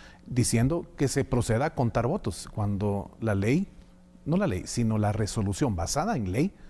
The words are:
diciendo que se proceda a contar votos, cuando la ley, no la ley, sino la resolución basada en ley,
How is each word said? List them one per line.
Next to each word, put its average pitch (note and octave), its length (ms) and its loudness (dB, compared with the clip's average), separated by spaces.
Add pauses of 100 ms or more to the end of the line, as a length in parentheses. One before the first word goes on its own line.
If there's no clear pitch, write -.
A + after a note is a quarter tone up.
(260)
diciendo B2 600 2 (100)
que C#3 120 2
se C3+ 180 0
proceda A#2+ 400 2
a - 80 -6
contar A#2 320 0
votos, C#3 480 -4
cuando G2+ 560 -2 (100)
la A2 140 0
ley, B2 340 2 (560)
no E3+ 140 2
la G#3 80 2
ley, F#2 180 -2
sino A2+ 320 0
la G#2 160 2
resolución G#2 640 0
basada D#3 400 -2
en F#2+ 160 -2
ley, D3 220 0 (160)